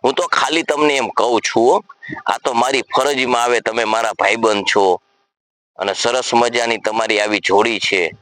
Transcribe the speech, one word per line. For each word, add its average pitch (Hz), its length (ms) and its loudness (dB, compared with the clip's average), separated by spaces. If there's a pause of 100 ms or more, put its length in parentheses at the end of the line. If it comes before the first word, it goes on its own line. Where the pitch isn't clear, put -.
હું 135 100 2
તો 175 140 -4
ખાલી 156 360 0
તમને 147 320 0
એમ 127 120 0
કહું 110 340 0
છું - 220 0
હો. 170 200 4 (420)
આ 113 120 -2
તો 135 160 -4
મારી 127 280 0
ફરજમાં 131 640 0
આવે, 120 160 2
તમે 113 240 -2
મારા 110 300 0
ભાઈબંધ 104 520 0 (100)
છો 95 260 2 (760)
અને 98 180 -4
સરસ 120 400 -2
મજાની 117 440 0
તમારી 110 420 -2
આવી 104 200 0
જોડી 104 400 0
છે. 90 320 -2 (100)